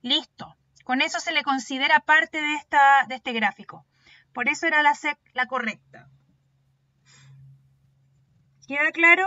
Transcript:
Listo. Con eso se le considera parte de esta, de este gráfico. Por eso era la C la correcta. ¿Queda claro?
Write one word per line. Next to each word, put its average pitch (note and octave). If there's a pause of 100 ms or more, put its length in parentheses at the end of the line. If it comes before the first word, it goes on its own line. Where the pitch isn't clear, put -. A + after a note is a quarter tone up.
Listo. A#3+ (280)
Con C4
eso D#4+
se E4
le D4
considera C#4
parte D#4
de D4+
esta, C#4
de C4
este B3+
gráfico. G3+ (480)
Por B3
eso D4+
era D4+
la D4
C D4 (140)
la B3+
correcta. - (2500)
¿Queda D4
claro? E4+